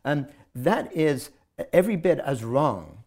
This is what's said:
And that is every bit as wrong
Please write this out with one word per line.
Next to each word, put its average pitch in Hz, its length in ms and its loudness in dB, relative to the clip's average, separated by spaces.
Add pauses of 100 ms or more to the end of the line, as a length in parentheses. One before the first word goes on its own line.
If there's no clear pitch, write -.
And 139 240 0 (260)
that 196 420 -2
is 147 340 0 (420)
every 190 240 4
bit 165 240 2
as 127 240 -4
wrong 110 640 -2